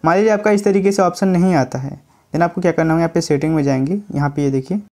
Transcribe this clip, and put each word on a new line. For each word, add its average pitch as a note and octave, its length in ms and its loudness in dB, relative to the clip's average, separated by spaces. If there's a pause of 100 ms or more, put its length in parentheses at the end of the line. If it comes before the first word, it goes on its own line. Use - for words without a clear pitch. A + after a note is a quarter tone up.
मान E3 120 4
लीजिए G#3+ 160 2
आपका G#3 180 0
इस G#3 140 2
तरीके G3 280 2
से G3 100 0
ऑप्शन F3+ 260 0
नहीं F3+ 260 2
आता C3+ 240 -2
है, C3+ 220 -10 (320)
then D#3 100 0
आपको E3+ 180 -2
क्या F3 120 0
करना D#3+ 200 0
होगा, E3 80 2
यहाँ E3 140 0
पे E3+ 60 2
सेटिंग D#3+ 340 0
में D#3 80 0
जाएंगे, C#3 380 0 (140)
यहाँ C#3+ 160 -2
पे C#3+ 120 -4
ये C#3 80 0
देखिए C#3 300 -4 (160)